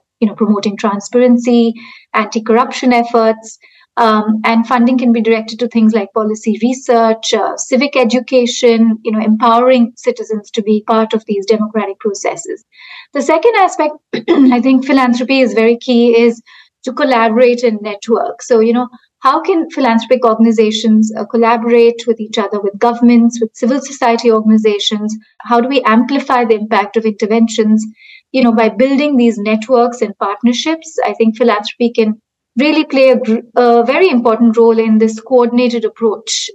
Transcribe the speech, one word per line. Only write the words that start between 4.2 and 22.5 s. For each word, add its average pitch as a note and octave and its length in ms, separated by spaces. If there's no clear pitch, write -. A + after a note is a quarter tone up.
and A3+ 220
funding B3 300
can B3 160
be A3+ 80
directed A3 380
to A#3+ 100
things A3 240
like G3+ 220
policy G#3+ 480
research, A3+ 720
uh, G3+ 240
civic C#4 360
education, A#3 1080
you A3+ 100
know, G#3+ 80
empowering A#3 760
citizens A3 560
to A3 100
be G#3+ 240
part A3 260
of A3 140
these G3+ 180
democratic G#3+ 540
processes. - 680
The C#4+ 80
second E4 360
aspect, E4 480
<clears throat> - 100
I C4 320
think C4 240
philanthropy C4 540
is A3 120
very A3+ 240
key, A#3 420
is A#3 220
to B3+ 100
collaborate A#3+ 680
and G#3+ 200
network. G#3+ 580
So, A3+ 200
you A3+ 120
know, A#3+ 160
how D4+ 240
can E4 280
philanthropic A#3+ 540
organizations, A3 880
uh, G#3+ 120
collaborate A#3 800
with A3 120
each G#3+ 200
other, G3+ 240